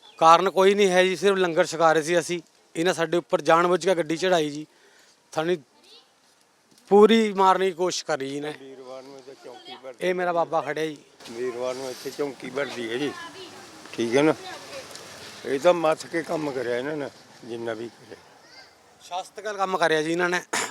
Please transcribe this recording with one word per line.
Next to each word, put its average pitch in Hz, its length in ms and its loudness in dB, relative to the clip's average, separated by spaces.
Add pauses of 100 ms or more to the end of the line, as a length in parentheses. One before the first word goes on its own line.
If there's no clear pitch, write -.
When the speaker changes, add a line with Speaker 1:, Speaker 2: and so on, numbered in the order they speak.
(180)
Speaker 1:
ਕਾਰਨ 170 320 6
ਕੋਈ 190 240 4
ਨਹੀਂ 202 160 4
ਹੈ 180 140 4
ਜੀ, 185 120 0
ਸਿਰਫ 190 220 2
ਲੰਗਰ 175 280 2
ਛਕਾ 160 280 4
ਰਹੇ 160 80 2
ਸੀ 170 180 0
ਅਸੀਂ। 170 200 -4 (360)
ਇਹਨਾਂ 170 180 0
ਸਾਡੇ 160 240 -2
ਉੱਪਰ 170 240 -2
ਜਾਣਬੁੱਝ 165 440 4
ਕੇ 185 100 4
ਗੱਡੀ 165 220 -2
ਚੜਾਈ 170 320 2
ਜੀ, 151 180 -10 (680)
ਸਾਨੂੰ 165 220 0 (1300)
ਪੂਰੀ 208 440 6
ਮਾਰਨ 190 260 4
ਦੀ 190 120 0
ਕੋਸ਼ਿਸ਼ 170 340 -4
ਕਰੀ 139 240 -4
ਜੀ 143 100 -8
ਨੇ। 151 200 -8
Speaker 2:
ਵੀਰਵਾਰ 131 440 -18
ਨੂੰ - 140 -20
ਇੱਥੇ 131 180 -20 (100)
ਚੌਂਕੀ - 380 -18
ਭਰਦੀ 135 240 -6
Speaker 1:
ਇਹ 185 60 2
ਮੇਰਾ 180 200 -2
ਬਾਬਾ 160 280 0
ਖੜਿਆ 151 240 -4
ਜੀ। 151 120 -8 (320)
Speaker 2:
ਵੀਰਵਾਰ 123 460 -6
ਨੂੰ 131 140 -10
ਇੱਥੇ 127 280 -10
ਚੌਂਕੀ 139 320 -8
ਭਰਦੀ 120 400 -6
ਹੈ 117 80 -4
ਜੀ, 139 140 -4 (840)
ਠੀਕ 117 220 -2
ਹੈ 139 60 4
ਨਾ। 151 120 4 (1120)
ਇਹ 131 140 -2
ਤਾਂ 170 140 4
ਮੱਥ 160 320 0
ਕੇ 165 180 -6
ਕੰਮ 156 280 -4
ਕਰਿਆ 123 260 -4
ਇਹਨਾਂ 147 200 -6
ਨੇ, 135 120 -8 (360)
ਜਿੰਨਾ 117 280 -8
ਵੀ 113 140 -10
ਕਰਿਆ। - 280 -20 (880)
Speaker 1:
ਸ਼ਾਸਤਕਲ 185 540 -10
ਕੰਮ 190 200 0
ਕਰਿਆ 156 240 4
ਜੀ 160 100 -2
ਇਹਨਾਂ 175 180 0
ਨੇ, 175 120 0 (300)